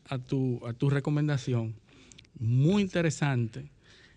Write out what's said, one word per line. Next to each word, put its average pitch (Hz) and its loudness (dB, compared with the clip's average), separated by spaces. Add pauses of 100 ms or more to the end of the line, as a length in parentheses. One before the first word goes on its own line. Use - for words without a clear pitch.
a 135 -4
tu, 127 -2
a 117 -6
tu 139 0
recomendación. 135 0 (640)
Muy 135 4
interesante, 143 0 (480)